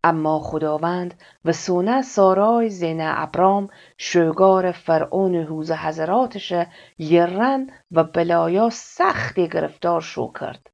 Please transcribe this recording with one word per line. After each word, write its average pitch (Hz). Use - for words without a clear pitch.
اما 156
خداوند 160
و 165
سونه 190
سارای 214
زین 165
ابرام 185
شوگار 180
فرعون 175
هوز 156
حضراتش 165
یرن 185
و 165
بلایا 170
سخت -
گرفتار 170
شو -
کرد. -